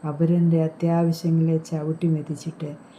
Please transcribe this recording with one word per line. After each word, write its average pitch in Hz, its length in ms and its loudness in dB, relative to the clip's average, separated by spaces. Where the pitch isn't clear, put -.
അപരൻ്റെ 165 560 2
അത്യാവശ്യങ്ങളെ 165 960 0
ചവിട്ടി 160 500 -4
മെതിച്ചിട്ട് 151 640 -4